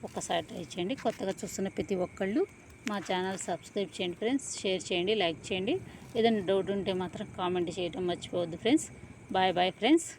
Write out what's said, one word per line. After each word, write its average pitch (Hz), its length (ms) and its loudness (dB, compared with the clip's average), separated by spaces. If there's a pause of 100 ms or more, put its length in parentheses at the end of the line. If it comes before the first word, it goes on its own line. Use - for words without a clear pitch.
ఒక్కసారి 180 420 -2
ట్రై 185 240 -8
చేయండి. 190 220 -2 (100)
కొత్తగా 196 340 0
చూస్తున్న 196 380 -4
ప్రతి 202 180 -2 (120)
ఒక్కళ్ళు 214 360 0 (460)
మా 208 80 -2 (100)
ఛానల్ 185 400 0
సబ్స్క్రైబ్ 190 480 -4
చేయండి 180 260 -2
ఫ్రెండ్స్, 254 260 0 (140)
షేర్ 185 260 0
చేయండి, 185 340 2
లైక్ 165 260 2
చేయండి. 202 280 0 (420)
ఏదైనా 226 320 6
డౌట్ 190 260 4
ఉంటే 196 180 0 (100)
మాత్రం - 240 -8 (100)
కామెంట్ 180 400 0
చేయడం 180 320 -2
మర్చిపోవద్దు 175 540 -2
ఫ్రెండ్స్. 285 240 4 (480)
బాయ్ 190 220 6
బాయ్ 180 220 4
ఫ్రెండ్స్. 302 280 6 (120)